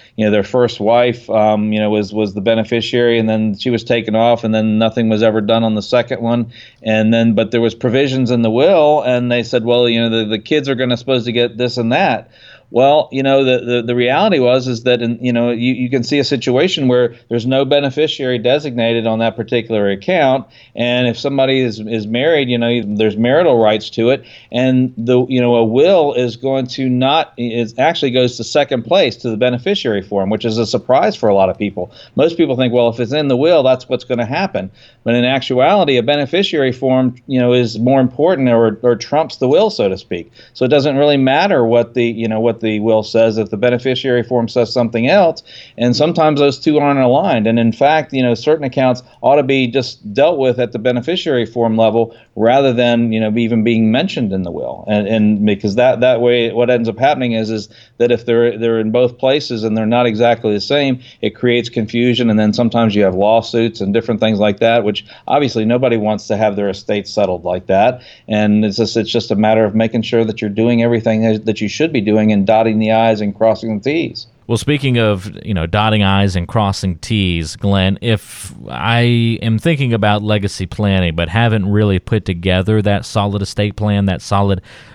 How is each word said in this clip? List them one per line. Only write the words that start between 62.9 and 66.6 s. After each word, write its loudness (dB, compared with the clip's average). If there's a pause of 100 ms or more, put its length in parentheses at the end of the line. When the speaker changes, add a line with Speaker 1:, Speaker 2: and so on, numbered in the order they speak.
Speaker 1:
you 2
have 2
lawsuits 0
and -2
different -2
things 0
like 0
that, 2
which -4 (220)
obviously 0
nobody 2
wants -2
to -4
have 0
their -2